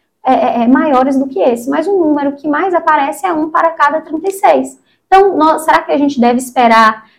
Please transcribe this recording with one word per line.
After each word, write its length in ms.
é, 80
é, 300
é, 40
maiores 500
do 100
que 120
esse, 300
mas 180
o 100
número 360
que 140
mais 260
aparece 520
é 80
um 160
para 220
cada 300
trinta 260
e 40
seis. 480
Então, 300
nó-, 220
será 220
que 100
a 60
gente 220
deve 180
esperar 680